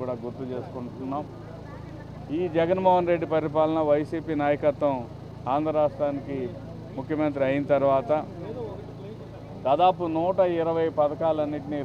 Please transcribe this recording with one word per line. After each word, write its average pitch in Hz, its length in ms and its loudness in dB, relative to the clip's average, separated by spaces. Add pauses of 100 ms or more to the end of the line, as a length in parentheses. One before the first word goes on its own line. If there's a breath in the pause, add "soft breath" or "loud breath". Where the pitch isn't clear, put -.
కూడా 127 240 -4
గుర్తు 120 180 -8 (120)
చేసుకుంటున్నాం. 127 680 -6 (1160)
ఈ - 20 0 (160)
జగన్మోహన్ 180 560 4
రెడ్డి 165 240 0
పరిపాలన, 156 420 2 (140)
వైసీపీ 156 400 0 (120)
నాయకత్వం 143 520 2 (560)
ఆంధ్ర 156 260 2
రాష్ట్రానికి 143 580 0 (600)
ముఖ్యమంత్రి 143 500 0
అయిన 139 240 2
తర్వాత 135 400 4 (1500)
దాదాపు 165 380 4 (120)
నూట 180 240 2 (220)
ఇరవై 165 240 2 (140)
పథకాలన్నింటినీ 147 840 0